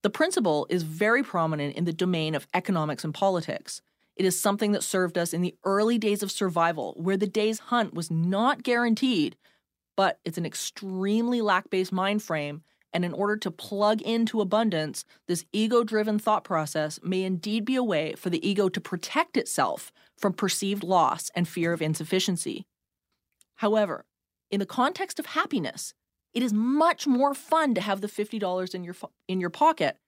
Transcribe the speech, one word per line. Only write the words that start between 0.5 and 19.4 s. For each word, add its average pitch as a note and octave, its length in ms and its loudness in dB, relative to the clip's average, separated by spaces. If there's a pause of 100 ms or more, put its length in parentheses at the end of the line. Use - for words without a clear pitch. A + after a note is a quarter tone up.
is F3 140 0
very G#3 400 2
prominent D#3 520 -2
in F3 100 -2
the E3+ 60 0
domain E3 440 0
of - 180 -4
economics F3 500 -2
and D#3 120 -6
politics. - 680 -2 (340)
It F#3+ 100 0
is F3+ 140 2
something G#3 340 0
that A3 100 0
served F#3 340 -2
us E3+ 160 -2
in E3+ 80 0
the F3+ 220 -2
early G#3 340 2
days G#3 240 0
of G3 100 -6
survival, E3 680 0
where F#3+ 200 0
the G3+ 80 2
day's G#3+ 320 0
hunt - 380 -2
was E3 160 -6
not F#3+ 500 2
guaranteed, A#3+ 720 2 (640)
but - 260 2
it's D#3+ 140 -6
an E3+ 80 -4
extremely G#3 960 -2
lack-based F#3+ 500 0
mind G3 300 0
frame, D3 400 -4 (320)
and F3 120 2
in F3 80 -4
order G3+ 240 0
to G#3 120 -4
plug G#3 520 0
into A3+ 400 0
abundance, F#3 640 0 (200)
this F3 280 -2
ego-driven G#3+ 640 2
thought G#3+ 240 0
process D#3 580 -2
may F#3 220 -2
indeed F#3+ 400 -2
be B3+ 140 0
a B3+ 60 2
way D#3+ 320 0
for - 140 -6
the E3+ 160 -2
ego G3 220 2
to F#3 140 -2
protect - 560 -2
itself - 560 -2 (240)